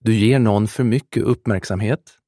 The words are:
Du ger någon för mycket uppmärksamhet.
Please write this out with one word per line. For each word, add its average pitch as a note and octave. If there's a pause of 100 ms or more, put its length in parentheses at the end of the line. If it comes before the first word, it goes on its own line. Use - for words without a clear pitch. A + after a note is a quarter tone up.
Du A2
ger A2+
någon G#2+
för -
mycket -
uppmärksamhet. G#2+ (140)